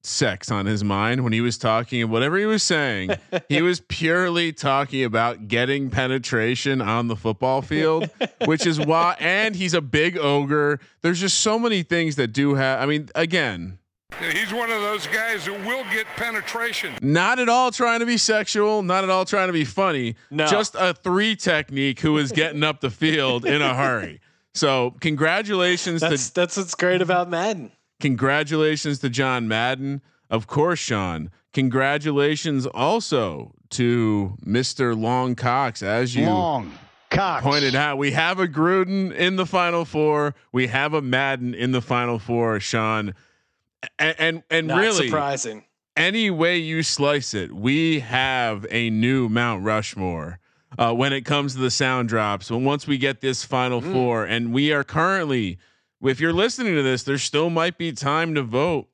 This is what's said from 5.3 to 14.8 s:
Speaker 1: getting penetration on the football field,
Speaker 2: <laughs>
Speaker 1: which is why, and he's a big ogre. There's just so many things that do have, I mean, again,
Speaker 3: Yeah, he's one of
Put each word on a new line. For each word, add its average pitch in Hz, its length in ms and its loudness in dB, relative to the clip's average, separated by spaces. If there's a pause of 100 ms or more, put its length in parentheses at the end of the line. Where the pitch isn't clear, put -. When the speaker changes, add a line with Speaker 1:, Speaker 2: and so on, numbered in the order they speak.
Speaker 1:
getting 127 420 0
penetration 127 920 0
on 113 280 0
the 113 80 -4
football 127 440 0
field, 156 480 0 (180)
Speaker 2:
<laughs> - 180 -6
Speaker 1:
which 160 200 2
is 160 140 2
why, 165 400 2
and 196 380 0
he's 175 180 -2
a 170 60 2
big 151 360 0
ogre. 143 640 2 (240)
There's 170 160 0
just 185 220 0
so 220 180 2
many 226 240 0
things 165 340 0
that 131 120 2
do 139 260 2
have, 135 260 2
I 135 60 0
mean, 151 300 -2
again, 120 640 -2 (400)
Speaker 3:
Yeah, 165 100 -4
he's 190 220 -2
one 233 180 -4
of 220 100 -2